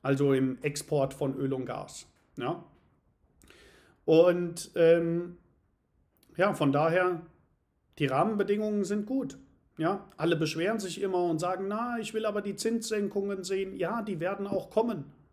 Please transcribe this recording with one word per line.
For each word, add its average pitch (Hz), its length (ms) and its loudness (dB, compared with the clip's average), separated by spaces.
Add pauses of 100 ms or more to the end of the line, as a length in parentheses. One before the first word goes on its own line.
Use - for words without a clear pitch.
Also 139 300 4
im 131 280 0
Export 143 540 -2
von 139 200 -2
Öl 135 180 -2
und 127 120 -4
Gas. - 400 -12 (320)
Ja? 139 260 -6 (1400)
Und, 175 720 4
ähm, 170 640 4 (1000)
ja, 190 160 2
von 147 180 2
daher, 165 500 2 (760)
die 147 80 0
Rahmenbedingungen 208 760 0
sind 208 240 -2
gut. - 320 -4 (400)
Ja? 180 360 -2
Alle 165 200 0
beschweren 165 440 -2
sich 185 220 -6
immer 185 220 0
und 165 160 0
sagen, 180 280 -4
„Na, 233 320 -4
ich 220 140 -8
will 220 140 -2
aber 208 160 -2
die 202 120 -6
Zinssenkungen 202 880 -2
sehen.“ 190 320 -4
Ja, 208 280 -2
die 196 160 -6
werden 196 260 -4
auch 202 240 -4
kommen. 226 360 0 (280)